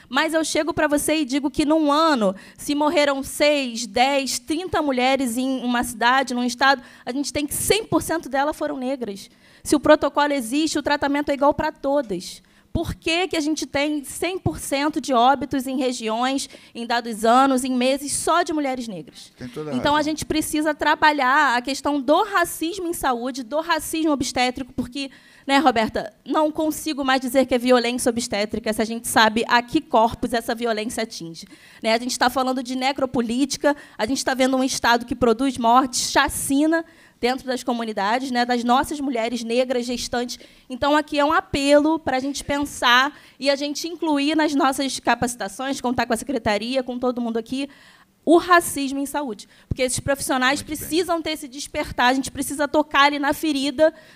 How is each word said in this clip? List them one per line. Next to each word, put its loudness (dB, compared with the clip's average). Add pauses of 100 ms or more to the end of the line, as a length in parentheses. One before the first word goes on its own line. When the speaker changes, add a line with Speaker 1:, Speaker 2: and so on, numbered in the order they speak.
Speaker 1:
Mas -2
eu 2
chego -2
pra 2
você 2
e 0
digo -2
que -2
num 2
ano, 2 (220)
se -4
morreram 2
seis, 0
dez, 0
trinta -4
mulheres 0
em -2
uma 0
cidade, 0
num -2
estado, 2 (240)
a -8
gente -6
tem -4
que -8
cem -2
por 0
cento -6
delas -2
foram -4
negras. -4 (580)
Se 2
o 4
protocolo 4
existe, -2
o -4
tratamento -2
é 2
igual 4
pra -2
todas. -4 (300)
Por -4
que -2
que -4
a 2
gente -2
tem -2
cem -6
por -4
cento -2
de -4
óbitos 2
em -4
regiões, -2 (260)
em -10
dados -4
anos, 6
em -2
meses, 0
só 2
de -2
mulheres -4
negras? -14
Speaker 2:
Tem -12
toda -8
a -4
Speaker 1:
Então, 0
a 2
Speaker 2:
razão. -2
Speaker 1:
gente -6
precisa -2
trabalhar 2
a -2
questão -2
do 4
racismo -2
em -4
saúde, -4
do -2
racismo -2
obstétrico, -2
porque, -8 (380)
né, 4
Roberta, 2 (120)
não 0
consigo -4
mais 2
dizer 2
que 0
é 2
violência 2
obstétrica -4
se -2
a 0
gente -8
sabe 4
a 4
que -2
corpos 2
essa -2
violência -4
atinge. -12 (340)
Né, 0
a 2
gente -4
tá 4
falando 0
de -6
necropolítica, 0 (200)
a -2
gente -4
tá 0
vendo 2
um 2
Estado 0
que -4
produz 2
mortes, 2
chacina, 2 (360)
dentro -2
das -4
comunidades, -2
né, 2
das 0
nossas 2
mulheres -4
negras 0
gestantes. -4 (300)
Então, 2
aqui 0
é 4
um 2
apelo 4
pra -2
gente -6
pensar 2 (220)
e 0
a 2
gente -6
incluir 0
nas 0
nossas 0
capacitações, -2
contar -2
com -2
a 0
secretaria, -2
com -8
todo -2
mundo -4
aqui, -6 (600)
o 8
racismo 2
em -4
saúde. -8 (180)
Porque -6
esses -2
profissionais 0
Speaker 2:
Muito -14
bem. -6
Speaker 1:
precisam -2
ter -6
esse -8
despertar, -2
a 4
gente -2
precisa -4
tocar 4
ali 2
na 0
ferida, 2 (220)